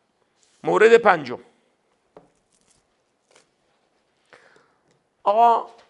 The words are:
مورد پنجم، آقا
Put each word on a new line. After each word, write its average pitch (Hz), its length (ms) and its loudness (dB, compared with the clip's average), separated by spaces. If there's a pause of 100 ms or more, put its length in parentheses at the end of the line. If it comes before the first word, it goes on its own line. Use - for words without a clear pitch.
(640)
مورد 214 340 2
پنجم، 165 420 -2 (3750)
آقا 226 480 0 (180)